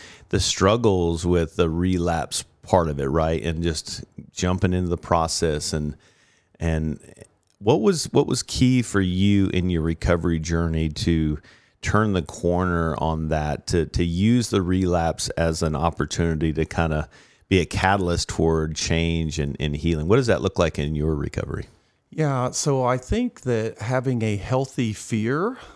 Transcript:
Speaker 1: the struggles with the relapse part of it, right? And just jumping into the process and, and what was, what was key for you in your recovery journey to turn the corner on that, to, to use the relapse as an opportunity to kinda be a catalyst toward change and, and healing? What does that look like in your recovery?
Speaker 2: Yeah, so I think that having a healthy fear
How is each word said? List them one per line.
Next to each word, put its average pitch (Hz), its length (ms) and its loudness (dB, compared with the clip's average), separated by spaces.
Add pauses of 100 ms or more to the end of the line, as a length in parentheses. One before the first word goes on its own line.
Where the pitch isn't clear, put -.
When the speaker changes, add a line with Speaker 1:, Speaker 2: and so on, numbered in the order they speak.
(280)
Speaker 1:
the 101 120 0
struggles 95 840 2
with 85 300 0
the 85 140 2
relapse 85 720 -2 (180)
part 85 260 2
of 71 120 -4
it, 69 60 -2
right? 80 360 2
And 82 200 -2
just - 420 -4 (280)
jumping 92 400 0
into 90 180 0
the 85 80 -2
process 80 720 0
and, 76 240 -4 (640)
and 80 380 -2 (600)
what 127 220 2
was, 196 320 2
what 139 140 4
was - 160 -2
key 127 400 2
for 101 180 0
you 95 480 4
in 90 220 0
your 82 120 0
recovery 85 560 0
journey 80 520 0
to 78 480 0 (420)
turn 107 320 2
the 90 100 0
corner 87 760 0
on 80 300 -2
that, 76 400 -2
to, 82 180 2
to 87 180 -2
use 107 460 2
the 104 120 2
relapse 87 680 0
as 82 320 0
an 78 140 0
opportunity 80 760 -2
to 78 140 -2
kinda 80 420 -2 (400)
be 92 120 4
a 78 60 0
catalyst 92 640 0
toward 80 480 0
change 82 600 0
and, 71 220 -4
and 73 160 -2
healing? 78 320 0
What 107 80 6
does 131 100 2
that 90 160 2
look 92 160 -2
like 82 200 0
in 78 160 -2
your 78 200 0
recovery? - 520 -6 (440)
Speaker 2:
Yeah, 139 420 -2
so 135 320 0
I 123 120 2
think 226 460 -4
that 113 380 -2
having 127 420 -2
a 107 140 0
healthy 127 560 -2
fear 135 680 -2 (180)